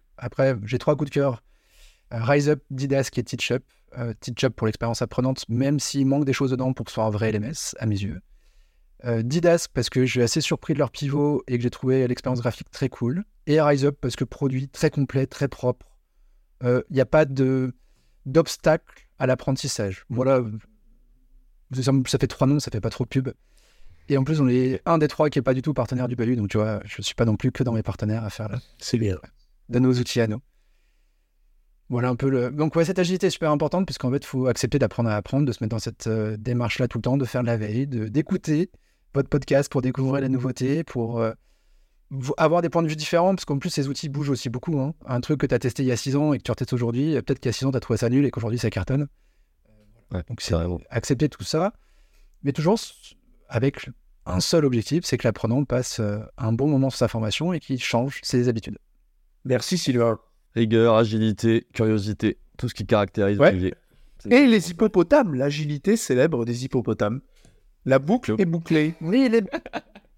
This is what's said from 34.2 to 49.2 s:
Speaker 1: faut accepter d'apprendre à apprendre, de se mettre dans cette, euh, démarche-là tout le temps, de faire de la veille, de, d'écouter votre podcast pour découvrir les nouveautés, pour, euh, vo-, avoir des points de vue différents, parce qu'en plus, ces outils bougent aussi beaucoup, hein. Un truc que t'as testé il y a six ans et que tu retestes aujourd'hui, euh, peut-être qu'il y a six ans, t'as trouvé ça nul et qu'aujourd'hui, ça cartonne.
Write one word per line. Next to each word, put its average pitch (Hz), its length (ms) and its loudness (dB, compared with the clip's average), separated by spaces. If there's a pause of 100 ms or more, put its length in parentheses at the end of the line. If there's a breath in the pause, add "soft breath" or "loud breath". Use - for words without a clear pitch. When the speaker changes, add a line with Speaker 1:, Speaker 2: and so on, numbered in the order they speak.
Speaker 1:
faut 131 240 -2
accepter 127 320 0
d'apprendre 117 300 0
à 107 80 0
apprendre, 147 300 0
de 123 60 0
se 113 120 -6
mettre 110 100 -4
dans 113 40 -4
cette, - 280 -8
euh, 110 320 -2
démarche-là 120 480 -2
tout 120 120 -6
le 107 40 -4
temps, 123 140 0
de 139 80 0
faire 123 160 -2
de 120 60 0
la 117 100 0
veille, 107 300 -2
de, 117 220 -4
d'écouter 151 600 0 (440)
votre 139 160 0
podcast 143 420 2
pour 139 80 0
découvrir 131 420 0
les 135 60 -2
nouveautés, 131 560 -2
pour, 117 340 -4
euh, 113 140 0 (800)
vo-, 135 260 -4
avoir 160 240 4
des 170 80 0
points 170 140 2
de 160 60 2
vue 156 80 -4
différents, 170 380 2
parce - 120 -6
qu'en 143 120 -2
plus, 165 120 -4
ces 139 180 -2
outils 143 220 -6
bougent 143 180 -4
aussi 135 220 -2
beaucoup, 135 280 -4
hein. 131 140 -2 (140)
Un 123 160 -2
truc 151 180 -2
que 143 60 2
t'as - 120 0
testé 127 240 -2
il 131 40 0
y 127 40 2
a 120 60 2
six 131 180 -2
ans 147 200 2
et 120 40 -2
que - 40 -8
tu - 80 -4
retestes 123 240 -2
aujourd'hui, 123 420 0
euh, 117 60 0
peut-être - 180 -2
qu'il - 80 -2
y - 60 0
a - 0 -
six - 100 -6
ans, 135 60 2
t'as 127 100 -2
trouvé - 160 -2
ça 117 140 0
nul 135 160 4
et 120 40 0
qu'aujourd'hui, 113 280 -4
ça 113 100 0
cartonne. 131 400 -2 (1040)